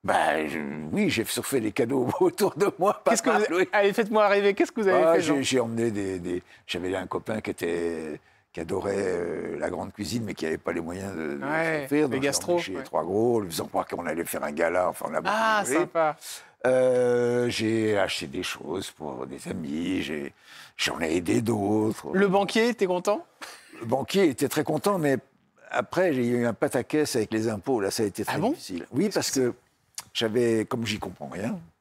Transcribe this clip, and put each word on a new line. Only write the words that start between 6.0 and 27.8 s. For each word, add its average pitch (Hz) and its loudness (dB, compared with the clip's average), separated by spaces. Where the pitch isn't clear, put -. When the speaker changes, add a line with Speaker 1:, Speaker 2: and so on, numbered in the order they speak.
Speaker 1:
des, 87 -4
j'avais 92 -4
un 92 -4
copain 107 -4
qui - -6
était, 85 -4
qui 85 -10
adorait, 92 -4
euh, 87 -4
la 78 -2
grande 92 -8
cuisine, 104 -6
mais 92 -8
qui - -6
n'avait 80 -2
pas 87 -6
les 85 -4
moyens 92 -8
de, 73 -6
de 135 -8
Speaker 2:
Ouais, 160 -2
Speaker 1:
s'offrir. 139 -2
Speaker 2:
les 151 4
Speaker 1:
Donc, 127 0
j'ai 131 -2
Speaker 2:
gastros, 139 -2
Speaker 1:
emmené 170 0
chez 98 -8
les 92 -6
Speaker 2:
ouais. 131 -8
Speaker 1:
Trois 82 -4
Gros, 110 2
en - 2
lui 92 -6
faisant 82 -6
croire 95 -2
qu'on 85 -6
allait 80 -2
faire - -6
un 76 -4
gala. 85 2
Enfin, - -8
on 76 -6
a 78 0
beaucoup 208 -2
Speaker 2:
Ah, 220 2
Speaker 1:
rigolé. 156 0
Speaker 2:
sympa. 160 0
Speaker 1:
Euh, 123 4
j'ai 110 2
acheté 92 0
des 90 -6
choses - -8
pour 67 -10
des 69 -14
amis, 87 -4
j'ai, 71 -6
j'en - -2
ai 113 2
aidé 107 2
d'autres. 107 0
Speaker 2:
Le 202 6
banquier, 202 4
t'es 208 0
content ? 185 0
Speaker 1:
Le 117 -8
banquier 135 2
était 131 2
très 151 0
content, 180 2
mais 139 2
après, 160 2
j'ai 127 2
eu 120 2
un 117 2
pataquès 143 0
avec 110 0
les 110 0
impôts. 113 0
Là, 98 0